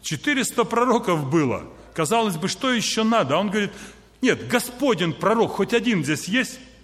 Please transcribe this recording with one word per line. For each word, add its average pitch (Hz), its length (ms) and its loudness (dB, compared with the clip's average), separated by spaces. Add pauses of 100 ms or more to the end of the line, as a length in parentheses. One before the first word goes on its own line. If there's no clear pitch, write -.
Четыреста 247 600 -2
пророков 226 640 0
было. 127 360 0 (280)
Казалось 202 440 0
бы, 160 100 -4
что 254 260 -2
еще 220 300 0
надо? 214 320 2
А 170 60 2
он 208 100 -2
говорит: 202 220 -2 (500)
«Нет, 240 240 2
Господень 202 680 0
пророк, 196 420 2
хоть 202 200 0
один 226 300 0
здесь 151 240 -2
есть?» 226 320 -2 (220)